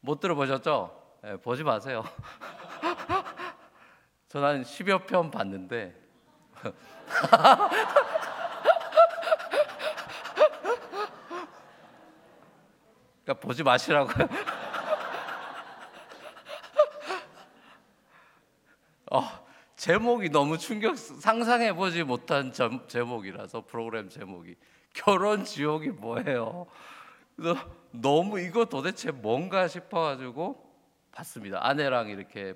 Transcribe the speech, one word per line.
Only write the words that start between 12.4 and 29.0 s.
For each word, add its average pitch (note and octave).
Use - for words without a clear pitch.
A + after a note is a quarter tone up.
그러니까 -
보지 B2+
마시라고요. C3+
<laughs> -
어, -
제목이 G#3+
너무 D3+
충격, A3
상상해보지 G3+
못한 C3
점-, B2
제목이라서, A2+
프로그램 A2+
제목이. F2+
결혼 G3+
지옥이 D3+
뭐예요? B2
그래서 D#3+
너무 D#3+
"이거 F#3
도대체 D#3